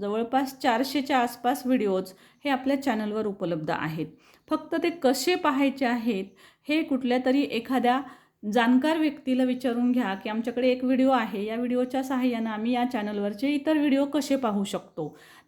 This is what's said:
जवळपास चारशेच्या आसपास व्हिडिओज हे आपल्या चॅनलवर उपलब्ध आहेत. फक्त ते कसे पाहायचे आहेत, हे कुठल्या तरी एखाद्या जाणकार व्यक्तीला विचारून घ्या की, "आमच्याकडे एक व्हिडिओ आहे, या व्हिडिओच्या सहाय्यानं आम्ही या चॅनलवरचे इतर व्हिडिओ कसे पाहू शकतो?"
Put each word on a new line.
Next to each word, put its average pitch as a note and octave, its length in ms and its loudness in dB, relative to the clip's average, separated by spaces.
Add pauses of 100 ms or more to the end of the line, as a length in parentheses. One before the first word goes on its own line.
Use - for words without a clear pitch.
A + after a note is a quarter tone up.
जवळपास A#3 580 -2
चारशेच्या C4+ 600 0
आसपास B3 460 -2
व्हिडिओज G3+ 460 0 (320)
हे C#4+ 60 -2
आपल्या C4+ 320 0
चॅनलवर G#3+ 440 -2
उपलब्ध E3+ 460 -4
आहेत. D#3 360 -4 (420)
फक्त D#4 340 -2
ते E4+ 60 2
कसे D#4+ 460 2
पाहायचे C#4 500 0
आहेत, A3+ 400 -2 (420)
हे D#4 160 0
कुठल्या C4 420 0
तरी C4 160 4
एखाद्या B3 600 0 (520)
जाणकार B3+ 440 4
व्यक्तीला C#4 460 0
विचारून B3 480 0
घ्या A#3 220 0
की, G3 160 -8
"आमच्याकडे A#3+ 380 -2
एक B3+ 160 2
व्हिडिओ C4 260 4
आहे, A3 360 0
या A3 100 -4
व्हिडिओच्या B3 480 -2
सहाय्यानं B3 460 0
आम्ही A3 220 -2
या B3 140 2
चॅनलवरचे G#3 640 -2
इतर D4 280 2
व्हिडिओ C#4 280 4
कसे C#4 300 0
पाहू G#3+ 280 0
शकतो?" E3+ 540 -8 (300)